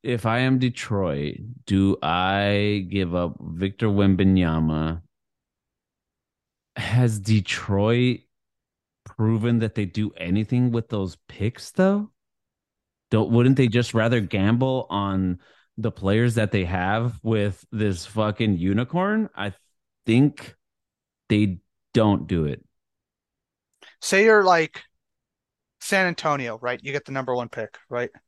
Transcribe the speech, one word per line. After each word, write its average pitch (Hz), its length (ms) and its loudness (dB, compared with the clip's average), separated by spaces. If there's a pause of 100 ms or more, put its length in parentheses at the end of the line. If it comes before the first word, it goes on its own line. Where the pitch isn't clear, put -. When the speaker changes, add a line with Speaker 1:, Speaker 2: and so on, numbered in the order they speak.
Speaker 1:
If 120 240 -4
I 117 140 2
am 131 200 2
Detroit, 95 760 -2 (280)
do 98 360 2
I 101 880 0
give 92 260 -4
up 87 260 -2
Victor 95 460 -4
Wembanyama? 85 1120 2 (1700)
Has 110 440 0
Detroit 110 1000 0 (840)
proven 113 560 0
that 110 160 -4
they 104 100 -2
do 104 300 -4
anything 107 560 0
with 117 160 -4
those 95 300 -4 (100)
picks, - 440 -8
though? 202 400 0 (1000)
Don't, 107 200 2
wouldn't 123 260 4
they 131 100 4
just 117 260 0
rather 117 280 2
gamble 120 680 0
on 95 500 -2 (380)
the 110 140 -4
players 110 440 0
that 107 160 0
they 98 120 0
have 98 580 -2
with 104 500 -2
this 104 340 -2
fucking 107 520 0
unicorn? 165 800 -2
I 101 180 -8 (520)
think 123 500 2 (720)
they 104 320 0 (340)
don't 104 340 2
do 85 180 -2
it. 71 180 -8 (1400)
Speaker 2:
Say 190 220 2
you're, 220 200 6
like, 165 400 2 (1000)
San 190 240 0
Antonio, 139 560 -4
right? 123 200 -6
You 139 120 -10
get 143 120 -6
the 139 60 -14
number 131 240 -4
one 120 140 -6
pick, - 280 -10 (120)
right? 120 200 -6 (180)